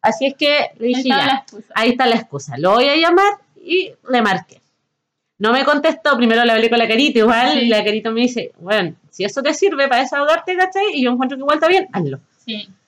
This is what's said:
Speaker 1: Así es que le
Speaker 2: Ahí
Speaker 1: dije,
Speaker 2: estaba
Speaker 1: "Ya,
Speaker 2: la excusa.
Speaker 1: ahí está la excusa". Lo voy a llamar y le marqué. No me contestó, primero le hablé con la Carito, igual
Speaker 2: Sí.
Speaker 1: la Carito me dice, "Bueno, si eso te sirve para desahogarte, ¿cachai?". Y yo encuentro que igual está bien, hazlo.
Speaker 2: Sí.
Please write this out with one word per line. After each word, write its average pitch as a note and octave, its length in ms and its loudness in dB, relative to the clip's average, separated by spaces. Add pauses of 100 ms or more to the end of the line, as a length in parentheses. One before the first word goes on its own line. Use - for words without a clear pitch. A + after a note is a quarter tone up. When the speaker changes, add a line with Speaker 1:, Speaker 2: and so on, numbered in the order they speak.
Speaker 1:
Así A3 240 -2
es C4+ 100 -2
que D4 440 0
le A3+ 80 -4
Speaker 2:
Ahí B3 80 0
Speaker 1:
dije, B3+ 40 -4 (100)
Speaker 2:
estaba C4+ 120 2
Speaker 1:
"Ya, C#4 60 0
Speaker 2:
la C4+ 120 0
excusa. - 360 -20
Speaker 1:
ahí A3+ 160 0
está B3+ 160 0
la A3+ 80 2
excusa". C#3 420 -8
Lo E3+ 140 2
voy B3 180 4
a C#4+ 60 0
llamar F4 380 4 (280)
y F4+ 300 -4 (180)
le B3 120 2
marqué. F#3+ 400 -4 (760)
No G#3+ 140 0
me C4 140 2
contestó, D4 500 0
primero A#3 300 2
le A#3+ 80 2
hablé A3 160 2
con A#3+ 100 2
la A3+ 80 0
Carito, A#3+ 320 2
igual A#3+ 400 2
Speaker 2:
Sí. A#3+ 80 0
Speaker 1:
la G#3+ 160 2
Carito G#3+ 280 -2
me A3+ 100 -2
dice, A#3+ 380 -2
"Bueno, F#3 360 -4 (140)
si - 160 -8
eso G#3 160 -6
te D4 120 -2
sirve D4 340 0
para B3+ 140 2
desahogarte, D4+ 540 -2
¿cachai?". F#4 380 0
Y C#4 100 -2
yo B3 80 2
encuentro B3+ 260 -4
que C4 40 -12
igual C#4+ 160 -2
está D#4+ 100 0
bien, F#4 240 2
hazlo. C#3+ 280 -6 (260)
Speaker 2:
Sí. G3+ 240 -12 (180)